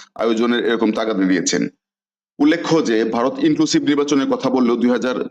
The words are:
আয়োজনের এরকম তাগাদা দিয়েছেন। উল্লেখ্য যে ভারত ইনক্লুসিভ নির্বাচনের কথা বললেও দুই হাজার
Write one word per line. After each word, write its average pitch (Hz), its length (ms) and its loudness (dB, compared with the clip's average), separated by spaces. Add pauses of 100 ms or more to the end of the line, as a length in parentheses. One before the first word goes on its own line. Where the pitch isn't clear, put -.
(160)
আয়োজনের 117 500 0
এরকম 113 260 0
তাগাদা 110 320 -2
দিয়েছেন। 90 440 0 (720)
উল্লেখ্য 160 460 2
যে 113 180 0
ভারত 123 400 -2
ইনক্লুসিভ 151 400 2
নির্বাচনের 143 440 0
কথা 131 220 -2
বললেও 123 260 2
দুই 120 140 2
হাজার 123 420 -2